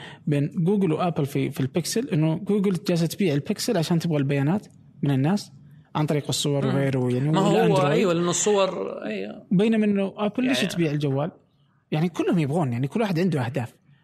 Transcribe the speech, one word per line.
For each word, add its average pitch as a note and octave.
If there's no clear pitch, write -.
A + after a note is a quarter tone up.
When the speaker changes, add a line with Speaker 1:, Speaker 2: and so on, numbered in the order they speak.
Speaker 1:
بين C#3+
جوجل F#3+
وابل E3
في، C3+
في -
البيكسل؟ F3
انه D#3+
جوجل G3
جالسه E3+
تبيع D#3+
البيكسل F#3+
عشان E3
تبغى D#3
البيانات C#3+
من C#3+
الناس D3
عن D3+
طريق D3
الصور C#3
Speaker 2:
مم. C3
Speaker 1:
وغيره، C3+
يعني C3+
Speaker 2:
ما F3+
هو، E3+
Speaker 1:
والأندرويد. -
Speaker 2:
ايوه، F3
لأن F3
الصور، F#3+
ايوه. G#3+
Speaker 1:
بينما G#3+
انه G3
ابل G#3
ليش B3+
Speaker 2:
يعني G3+
Speaker 1:
تبيع E3
الجوال؟ D3
يعني D#3+
كلهم D4
يبغون، D3
يعني B2
كل G#3+
واحد F#3+
عنده D3
اهداف B2